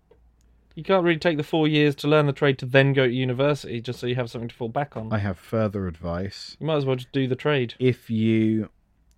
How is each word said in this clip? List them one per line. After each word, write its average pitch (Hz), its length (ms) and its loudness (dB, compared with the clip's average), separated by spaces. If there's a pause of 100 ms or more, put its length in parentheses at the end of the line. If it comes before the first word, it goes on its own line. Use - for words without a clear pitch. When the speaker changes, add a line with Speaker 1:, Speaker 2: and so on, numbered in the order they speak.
(760)
Speaker 1:
You 160 80 -14
can't 190 220 2
really 170 140 2
take 160 200 0
the 151 40 -2
four 156 240 2
years 147 300 4
to 147 120 -4
learn 151 180 4
the 143 80 0
trade 139 240 2
to 135 80 -10
then 135 260 4
go 131 140 4
to 117 60 0
university 127 680 -2
just 120 180 -8
so 127 80 -8
you 123 100 -2
have 120 140 -4
something 117 180 -10
to - 60 -18
fall 120 140 -8
back 143 300 -6
on. 110 140 -10
Speaker 2:
I 110 60 0
have 101 200 -4
further 104 500 -2
advice. 87 720 -8
Speaker 1:
You 143 60 -6
might 156 100 0
as 143 100 0
well 131 100 0
just 123 160 -12
do 135 160 0
the 127 80 0
trade. 135 420 -2
Speaker 2:
If 127 320 0
you, 110 580 2 (500)